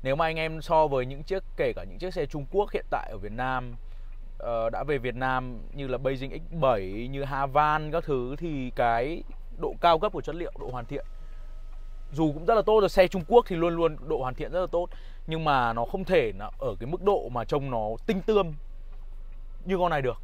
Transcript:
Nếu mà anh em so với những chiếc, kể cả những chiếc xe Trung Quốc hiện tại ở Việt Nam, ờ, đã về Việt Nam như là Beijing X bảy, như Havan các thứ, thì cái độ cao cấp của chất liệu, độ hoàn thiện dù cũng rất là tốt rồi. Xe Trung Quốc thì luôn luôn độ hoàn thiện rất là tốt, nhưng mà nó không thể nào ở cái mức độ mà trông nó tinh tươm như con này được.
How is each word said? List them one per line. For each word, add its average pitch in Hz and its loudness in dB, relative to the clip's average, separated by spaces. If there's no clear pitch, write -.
Nếu 131 2
mà 160 4
anh 160 0
em 160 -2
so 160 6
với 135 2
những 139 -8
chiếc, 190 -2
kể 131 2
cả 90 -8
những 92 -10
chiếc 180 -4
xe 165 -2
Trung 143 -6
Quốc 196 2
hiện - -4
tại - -2
ở 113 -8
Việt 101 -8
Nam, 123 -2
ờ, 117 0
đã 113 -4
về 139 0
Việt 123 -4
Nam 127 -2
như 139 -6
là 123 -2
Beijing 135 -2
X 143 -8
bảy, 110 2
như 139 -4
Havan 147 2
các 165 0
thứ, 131 -2
thì 143 -4
cái 123 2
độ - -4
cao 170 6
cấp 208 0
của 156 -4
chất 156 -6
liệu, 170 -6
độ - -8
hoàn 120 -6
thiện - -6
dù 151 2
cũng 160 -6
rất 226 6
là 208 6
tốt 214 6
rồi. 190 6
Xe 185 8
Trung 185 -2
Quốc 233 10
thì 185 -2
luôn 170 2
luôn 160 2
độ 156 0
hoàn 127 -2
thiện 127 -6
rất 170 0
là 175 -2
tốt, 175 0
nhưng 160 -2
mà 127 4
nó 117 0
không 190 -4
thể 156 4
nào 101 -8
ở 117 -2
cái 117 -6
mức 175 -4
độ 196 4
mà 120 -2
trông 139 0
nó 110 -2
tinh 196 2
tươm 190 4
như 185 0
con 175 4
này 151 2
được. 123 0